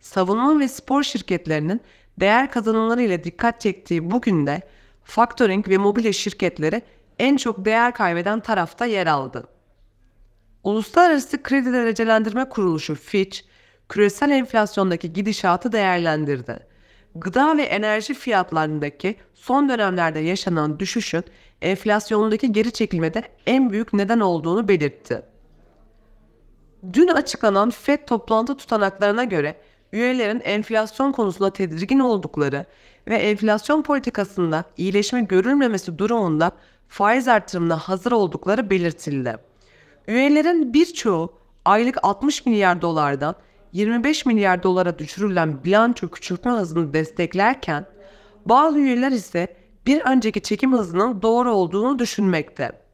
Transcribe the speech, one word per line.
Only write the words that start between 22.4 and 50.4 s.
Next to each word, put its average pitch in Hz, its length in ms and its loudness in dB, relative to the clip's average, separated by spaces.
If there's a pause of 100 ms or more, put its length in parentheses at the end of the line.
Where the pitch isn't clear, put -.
geri 220 200 0
çekilmede 175 500 -2 (240)
en 254 240 2
büyük 214 220 -4
neden 208 280 2
olduğunu 180 480 0
belirtti. 147 540 0 (1700)
Dün 311 160 6
açıklanan 226 600 0
fed 285 360 -4
toplantı 226 500 -2
tutanaklarına 202 680 0
göre 160 320 -4 (360)
üyelerin 233 480 -2
enflasyon 220 720 -2
konusunda 196 380 0
tedirgin 190 480 -2
oldukları 151 680 0 (440)
ve 220 80 0
enflasyon 214 680 0
politikasında 196 840 -2 (120)
iyileşme 202 460 0
görülmemesi 196 760 0
durumunda 185 540 0 (360)
faiz 233 400 0
artırımına 175 480 0
hazır 185 360 -4
oldukları 208 580 0
belirtildi. 147 680 -2 (720)
Üyelerin 294 640 2
birçoğu 214 580 0 (320)
aylık 233 380 2
altmış 254 440 0
milyar 190 360 2
dolardan 151 520 -2 (380)
yirmi 220 320 0
beş 294 220 0
milyar 196 360 2
dolara 180 360 0
düşürülen 160 680 -2
bilanço 214 440 2
küçültme - 440 -6
hızını 165 420 -2
desteklerken 175 920 -2 (580)
bazı 294 340 4
üyeler 262 340 2
ise 180 440 -4 (300)
bir 285 140 4
önceki 226 400 2